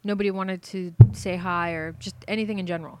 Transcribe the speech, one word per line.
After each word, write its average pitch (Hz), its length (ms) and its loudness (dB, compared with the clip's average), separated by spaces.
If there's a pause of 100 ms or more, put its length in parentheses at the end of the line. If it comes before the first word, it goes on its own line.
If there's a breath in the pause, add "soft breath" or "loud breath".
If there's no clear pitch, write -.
Nobody 202 260 4
wanted 190 340 0
to 180 300 -4 (200)
say 180 240 -4
hi 175 340 -2
or 160 220 -4
just - 220 -12 (120)
anything 214 320 -2
in 185 80 -2
general 165 340 -6